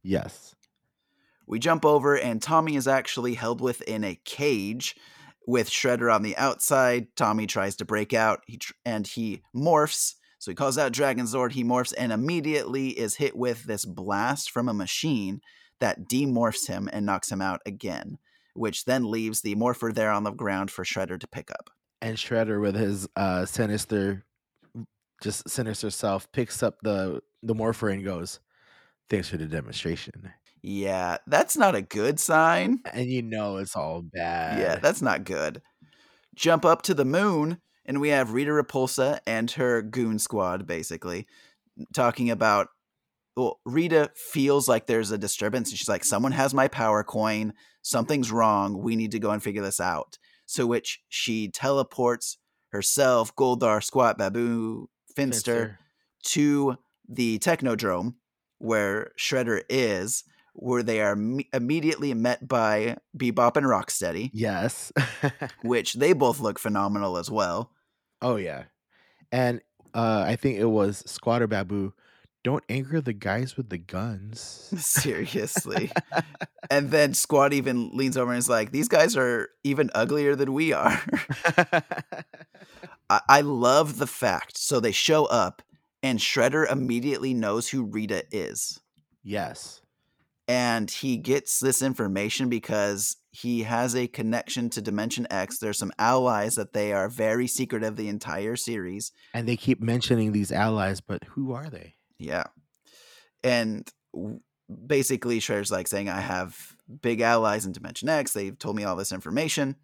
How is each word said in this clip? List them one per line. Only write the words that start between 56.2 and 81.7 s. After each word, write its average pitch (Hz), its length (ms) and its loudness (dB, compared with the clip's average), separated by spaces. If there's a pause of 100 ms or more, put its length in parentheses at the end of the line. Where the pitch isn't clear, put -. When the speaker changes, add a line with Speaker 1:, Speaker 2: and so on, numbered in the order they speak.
Speaker 2:
to 143 560 2 (300)
the 113 320 0
Technodrome, 113 760 0 (440)
where 107 600 0
Shredder 117 500 0
is, 110 540 0 (300)
where 123 320 -2
they 110 160 0
are 104 160 2
me-, 120 360 -4
immediately 143 600 0
met 120 320 0
by 113 500 2 (220)
Bebop 120 380 4
and 143 100 4
Rocksteady. 98 640 0
Speaker 1:
Yes. 107 600 -4 (340)
<laughs> - 360 -6
Speaker 2:
Which 117 320 0
they 143 180 4
both 135 260 4
look 104 220 -2
phenomenal 101 560 0
as 87 140 -4
well. 101 420 -2 (500)
Speaker 1:
Oh, 120 140 0
yeah. 80 280 -8 (680)
And, 123 300 0 (320)
uh, 113 320 2
I 117 100 0
think 123 220 0
it 110 80 4
was 104 320 2 (120)
Squat 120 320 0
or 113 60 2
Babu, 98 440 -2 (520)
"Don't 135 240 0
anger 135 320 -2
the 127 120 -4
guys 104 440 -4
with 120 140 -6
the 90 80 -6
guns." 101 600 -8
Speaker 2:
<laughs> - 400 -10
Seriously. 127 1160 -2
Speaker 1:
<laughs> 160 40 0 (680)
Speaker 2:
And 143 220 2
then 147 240 6
Squat 143 380 4
even 123 440 0
leans 131 200 0
over 123 160 0
and 123 80 -2
is 120 80 -2
like, 110 240 2
"These 147 160 0
guys 151 280 6
are 123 340 2 (120)
even 139 320 2
uglier 143 400 4
than 135 180 0
we 156 200 2
are." 85 280 2 (460)
<laughs> - 0 - (100)
Speaker 1:
<laughs> - 160 4 (1400)